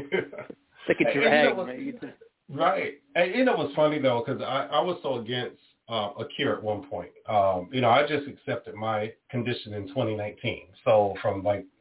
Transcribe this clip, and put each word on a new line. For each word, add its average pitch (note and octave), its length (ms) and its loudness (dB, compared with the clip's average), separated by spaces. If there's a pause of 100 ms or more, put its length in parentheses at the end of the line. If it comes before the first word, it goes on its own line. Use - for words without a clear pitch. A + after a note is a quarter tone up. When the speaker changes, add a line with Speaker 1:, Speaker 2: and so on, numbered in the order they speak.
(840)
Speaker 1:
Stick - 160 2
it A#2+ 120 2
to C#3 60 0
your A#2 100 4
Speaker 2:
And C#3 40 6
you D3+ 100 6
know - 60 6
Speaker 1:
head, - 80 0
Speaker 2:
what's - 100 -4
Speaker 1:
man. B2+ 180 -10
You - 80 -6
just - 200 -14 (360)
Speaker 2:
Right. D#3+ 460 0 (200)
And F3 180 2
you B3+ 120 4
know A3+ 100 4
what's C#3+ 180 -2
funny, D3+ 260 4
though, C3 220 2
'cause A#2 200 -4
I, C3+ 300 -2
I D3+ 100 4
was F3 200 -2
so C3+ 140 -2
against, A#2+ 460 -6 (280)
uh, A2 200 -2 (100)
a A2 60 -6 (100)
cure A#2+ 220 0
at - 60 -10
one G2+ 260 -4
point. F2+ 220 -8 (160)
Um, G2 440 2
you B2+ 100 -2
know, A#2 80 4
I C#3 160 6
just D3 220 -2
accepted - 480 -8
my G#2+ 380 -4 (160)
condition A#2 440 -4
in G2+ 200 -10
twenty A2+ 220 0
nineteen. G#2 520 -8 (160)
So G#2 380 4
from, G2 220 -2
like, G2+ 220 0 (160)